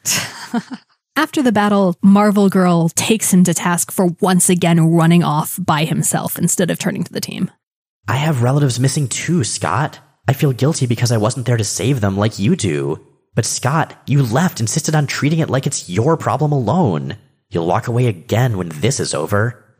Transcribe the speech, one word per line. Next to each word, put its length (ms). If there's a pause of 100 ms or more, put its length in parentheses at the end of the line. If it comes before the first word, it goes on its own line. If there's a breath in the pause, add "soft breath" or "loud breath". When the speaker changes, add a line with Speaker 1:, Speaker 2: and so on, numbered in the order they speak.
Speaker 1:
<laughs> 1120
After 260
the 100
battle, 500
Marvel 480
Girl 400
takes 440
him 100
to 100
task 380
for 300
once 280
again 420
running 320
off 380
by 220
himself 560
instead 320
of 80
turning 240
to 80
the 80
team. 320 (560)
Speaker 2:
"I 80
have 280
relatives 360
missing 300
too, 340
Scott. 560 (280)
I 60
feel 200
guilty 320
because 260
I 60
wasn't 300
there 100
to 80
save 340
them 180
like 220
you 160
do. 500 (300)
But 100
Scott, 480 (140)
you 160
left, 360
insisted 360
on 120
treating 320
it 100
like 180
it's 220
your 260
problem 360
alone. 640 (320)
You'll 180
walk 200
away 200
again 500
when 120
this 300
is 140
over. 500 (160)